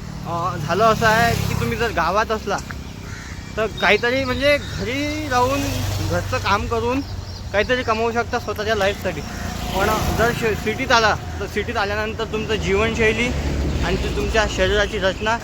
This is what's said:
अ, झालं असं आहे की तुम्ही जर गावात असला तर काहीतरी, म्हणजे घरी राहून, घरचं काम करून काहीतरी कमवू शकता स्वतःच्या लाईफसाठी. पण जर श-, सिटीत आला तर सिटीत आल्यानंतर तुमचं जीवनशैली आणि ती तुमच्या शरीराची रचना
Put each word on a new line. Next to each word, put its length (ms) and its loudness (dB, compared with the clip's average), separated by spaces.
अ, 280 -2
झालं 280 0
असं 220 4
आहे 420 4
की 120 -2
तुम्ही 180 0
जर 140 0
गावात 400 0
असला 260 -2
तर 100 0
काहीतरी, 560 2
म्हणजे 340 2
घरी 720 -4
राहून, 300 2
घरचं 260 0
काम 300 0
करून 340 0
काहीतरी 300 2
कमवू 280 0
शकता 280 0
स्वतःच्या 360 -2
लाईफसाठी. 460 0
पण 120 4
जर 140 4
श-, 320 0
सिटीत 280 -2
आला 240 6
तर 60 -4
सिटीत 320 -4
आल्यानंतर 460 -2
तुमचं 320 -2
जीवनशैली 720 2
आणि 100 2
ती 200 -2
तुमच्या 340 2
शरीराची 480 2
रचना 340 0